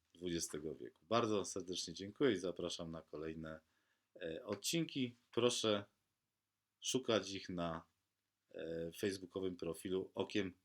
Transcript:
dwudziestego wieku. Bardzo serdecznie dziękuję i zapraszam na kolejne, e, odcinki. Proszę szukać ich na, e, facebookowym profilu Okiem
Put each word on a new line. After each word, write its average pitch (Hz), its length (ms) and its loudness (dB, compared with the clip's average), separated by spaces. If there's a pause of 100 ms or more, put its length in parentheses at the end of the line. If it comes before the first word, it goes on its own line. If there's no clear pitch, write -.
(140)
dwudziestego 82 600 -2
wieku. 62 340 -14
Bardzo 107 360 4
serdecznie 90 500 -4
dziękuję 107 380 4
i 95 60 4
zapraszam 87 520 -2
na 82 120 -8
kolejne, 80 580 -8 (600)
e, 85 240 -6
odcinki. 127 720 -2 (160)
Proszę 113 520 4 (960)
szukać 113 500 2
ich 98 180 -8
na, 85 340 -2 (720)
e, 82 380 -4
facebookowym 95 640 -2
profilu 92 580 -2
Okiem 95 400 0 (100)